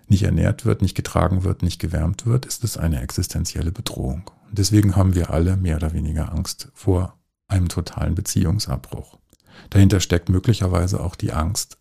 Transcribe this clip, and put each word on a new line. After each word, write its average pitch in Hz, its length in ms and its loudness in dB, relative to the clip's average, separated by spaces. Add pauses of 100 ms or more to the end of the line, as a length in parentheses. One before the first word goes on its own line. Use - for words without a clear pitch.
nicht 98 180 4
ernährt 87 420 0
wird, 110 160 0
nicht 95 120 0
getragen 87 480 0
wird, 92 200 -2
nicht 87 160 -2
gewärmt 85 480 -4
wird, 120 180 0
ist - 180 -10
es - 140 -6
eine 78 240 0
existenzielle 80 720 -4
Bedrohung. - 580 -6 (160)
Und - 120 -6
deswegen 101 360 4
haben 95 200 4
wir 87 160 0
alle 87 260 2
mehr 90 200 0
oder 80 180 -2
weniger - 360 -4
Angst - 440 -6
vor 90 400 0 (340)
einem 92 220 2
totalen 82 440 -4
Beziehungsabbruch. - 1040 -2 (540)
Dahinter 98 300 6
steckt - 280 0
möglicherweise 92 720 2
auch 90 140 -6
die - 180 -6
Angst, - 480 -4